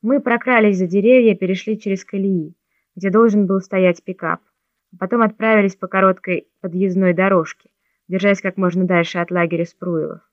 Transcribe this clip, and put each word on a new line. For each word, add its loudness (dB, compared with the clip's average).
Мы 2
прокрались 0
за -2
деревья, 4
перешли -6
через -6
колеи, -4
где -6
должен 4
был -2
стоять 0
пикап, -8
а -20
потом 0
отправились 0
по -12
короткой 0
подъездной 0
дорожке, -2
держась 0
как -6
можно 0
дальше 0
от -4
лагеря -2
Спруилов. -8